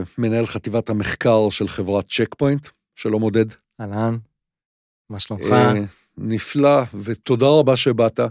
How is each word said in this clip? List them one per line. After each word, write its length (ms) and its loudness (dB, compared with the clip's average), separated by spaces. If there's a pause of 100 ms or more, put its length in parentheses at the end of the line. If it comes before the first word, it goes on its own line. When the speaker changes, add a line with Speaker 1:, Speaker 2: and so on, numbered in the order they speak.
(180)
Speaker 1:
מנהל 280 0
חטיבת 440 -6
המחקר 600 2
של 180 -4
חברת 420 -2
צ'ק 280 -2
פוינט. 300 0 (280)
שלום, 260 -2
עודד. 240 2 (360)
Speaker 2:
אהלן, 360 -4 (920)
מה 100 -12
שלומך? 320 -6
Speaker 1:
אה, 220 4 (440)
נפלא, 640 0 (220)
ותודה 440 0
רבה 280 6
שבאת. 440 0 (120)